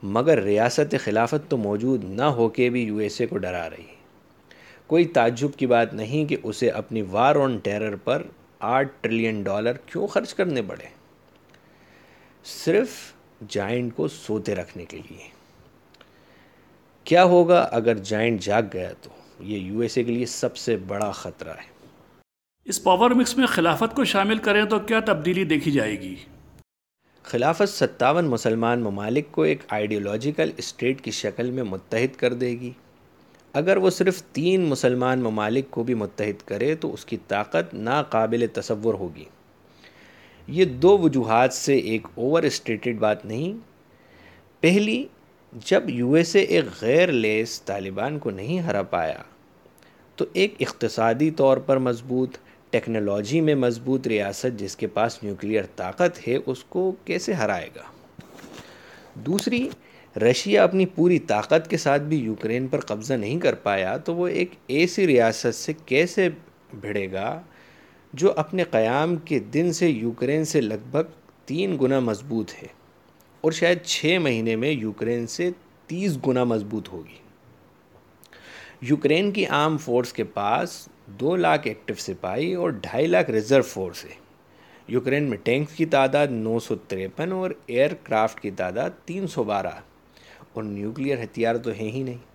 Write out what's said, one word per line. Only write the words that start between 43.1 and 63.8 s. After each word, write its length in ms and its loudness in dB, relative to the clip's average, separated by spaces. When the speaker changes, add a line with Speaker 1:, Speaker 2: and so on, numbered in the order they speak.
Speaker 1:
نہیں۔ 340 -6
پہلی، 460 4
جب 360 2
یو 240 0
ایس 240 4
اے 60 6
ایک 220 2
غیر 320 4
لیس 500 0
طالبان 560 -4
کو 120 -4
نہیں 300 -4
ہرا 220 -2
پایا، 360 -2
تو 160 0
ایک 280 2
اقتصادی 680 0
طور 260 4
پر 200 0
مضبوط، 600 -2
ٹیکنالوجی 680 -2
میں 140 4
مضبوط 520 0
ریاست 520 -2
جس 180 -8
کے 100 -6
پاس 360 -2
نیوکلیئر 400 -2
طاقت 520 -2
ہے، 80 0
اس 180 -6
کو 280 -2
کیسے 280 -4
ہرائے 440 -2
گا؟ 60 -18
دوسری، 540 -2
رشیا 480 2
اپنی 220 2
پوری 320 2
طاقت 520 0
کے 60 -2
ساتھ 260 2
بھی 140 -2
یوکرین 500 -2
پر 140 -2
قبضہ 340 -6
نہیں 240 -4
کر 160 2
پایا، 420 -2